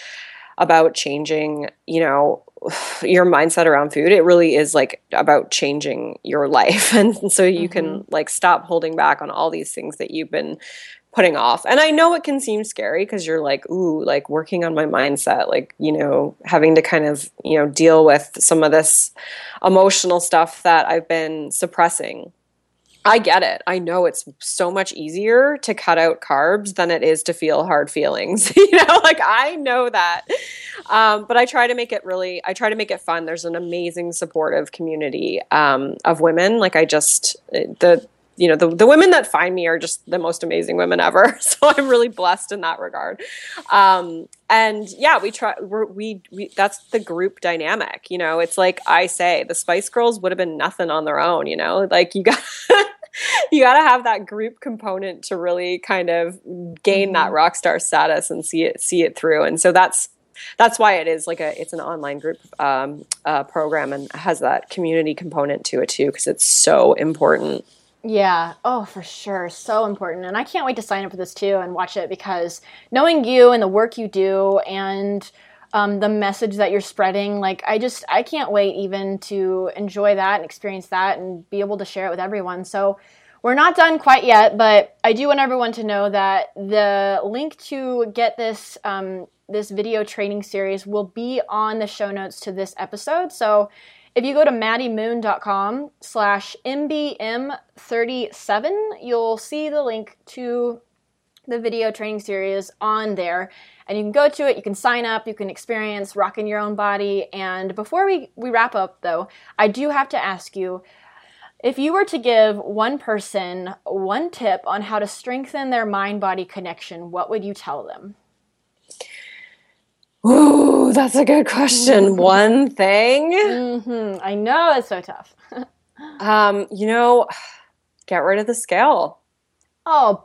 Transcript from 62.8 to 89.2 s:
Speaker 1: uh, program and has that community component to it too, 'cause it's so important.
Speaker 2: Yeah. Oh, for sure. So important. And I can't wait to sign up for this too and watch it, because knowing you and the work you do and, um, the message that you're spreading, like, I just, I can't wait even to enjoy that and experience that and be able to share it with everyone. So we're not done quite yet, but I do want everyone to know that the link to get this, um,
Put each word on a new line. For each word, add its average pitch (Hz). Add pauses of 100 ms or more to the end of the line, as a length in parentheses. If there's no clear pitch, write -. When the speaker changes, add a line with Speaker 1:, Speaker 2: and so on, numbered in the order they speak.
Speaker 1:
uh, 143
program 151
and 139
has 160
that 131
community 160
component 147
to -
it -
too, 143
'cause -
it's -
so -
important. 151 (380)
Speaker 2:
Yeah. 185 (100)
Oh, 233
for 190
sure. 185
So 226
important. 185
And 190
I 254
can't 320
wait 254
to 226
sign 196
up 185
for 185
this 180
too 196
and 180
watch 175
it, 175
because 180 (300)
knowing 302
you 247
and 233
the 196
work 220
you 226
do 190
and, 196 (440)
um, 202
the 208
message 208
that 202
you're 202
spreading, 202
like, 190
I 220
just, 240
I 214
can't 254
wait 202
even 196
to 185
enjoy 202
that 196
and 165
experience 190
that 190
and 180
be 202
able 202
to 196
share 190
it -
with 175
everyone. 185
So 196 (460)
we're 247
not 339
done 330
quite 262
yet, 220
but 214
I 226
do 254
want 277
everyone 247
to 233
know 202
that 196
the 196
link 269
to 254
get 233
this, 220
um, 190 (220)